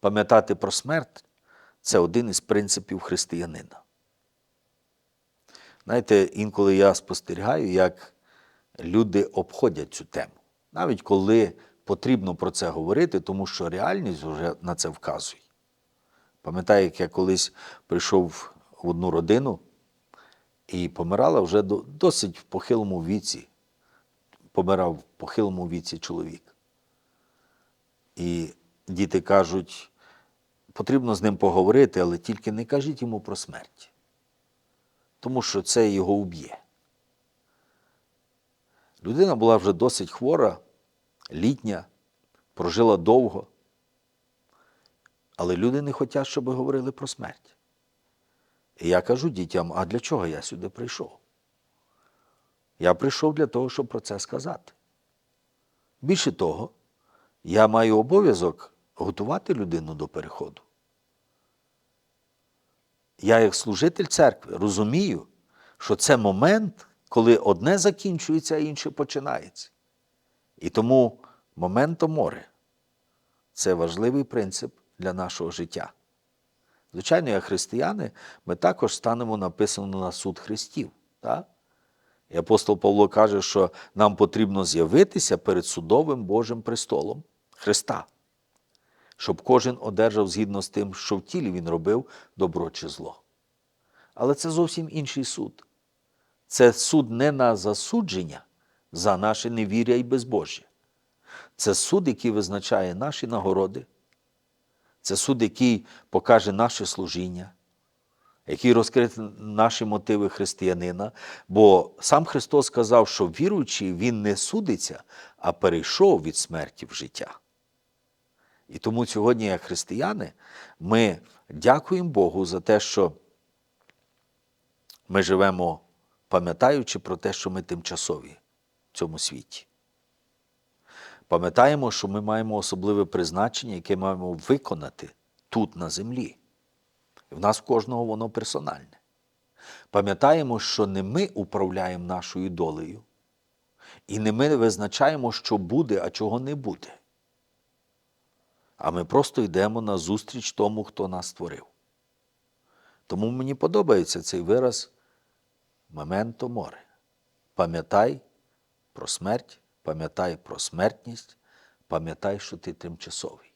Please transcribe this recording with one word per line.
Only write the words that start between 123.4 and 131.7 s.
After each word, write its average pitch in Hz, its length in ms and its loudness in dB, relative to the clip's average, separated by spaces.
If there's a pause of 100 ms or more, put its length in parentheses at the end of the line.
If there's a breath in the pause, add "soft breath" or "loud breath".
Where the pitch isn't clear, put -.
ми 95 140 2
живемо, 90 580 2 (480)
пам'ятаючи 98 680 0
про 92 180 -8
те, 101 160 -4
що - 180 -6
ми 92 120 -8
тимчасові 85 760 -8 (560)
в - 60 -16
цьому 80 200 -6
світі. - 480 -10 (1600 loud breath)
Пам'ятаємо, 120 640 4